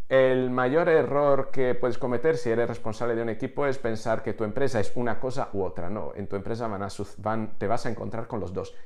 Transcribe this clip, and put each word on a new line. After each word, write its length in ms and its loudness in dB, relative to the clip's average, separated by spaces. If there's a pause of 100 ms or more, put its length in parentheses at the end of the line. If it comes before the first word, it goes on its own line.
El 400 4
mayor 400 2
error 600 4
que 240 4
puedes 220 2
cometer 400 2
si 120 -2
eres 180 2
responsable 480 -2
de 60 -2
un 80 -2
equipo 360 -4
es 120 0
pensar 460 -2
que 100 -4
tu 100 -4
empresa 360 2
es 160 6
una 240 2
cosa 340 0
u 100 -2
otra. 260 -2
No, 260 -4
en 120 -8
tu 80 -4
empresa 320 -4
van 160 -6
a 60 -6
suc-, 280 -8
van, 400 -2
te 100 0
vas 180 2
a 40 2
encontrar 380 -6
con 120 -6
los 140 -6
dos 220 -8 (100)